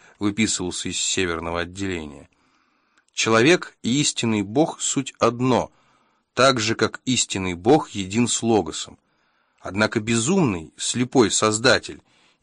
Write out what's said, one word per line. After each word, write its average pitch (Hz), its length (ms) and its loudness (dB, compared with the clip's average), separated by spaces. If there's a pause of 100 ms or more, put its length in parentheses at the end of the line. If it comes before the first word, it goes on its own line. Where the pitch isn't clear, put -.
(200)
выписывался 101 680 -2
из 87 100 -8
северного 85 640 -4
отделения. 87 640 -8 (840)
Человек 123 680 2
и 127 180 0
истинный 113 420 0
Бог — 120 380 -2
суть - 380 -4
одно, 120 540 0 (600)
так 127 260 4
же, 110 160 0
как - 280 -2
истинный 98 500 -2
Бог 117 360 4
един 104 380 -2
с - 160 -2
Логосом. 107 520 0 (640)
Однако 104 380 -2
безумный, 113 800 0
слепой 120 560 2
Создатель 107 680 0 (420)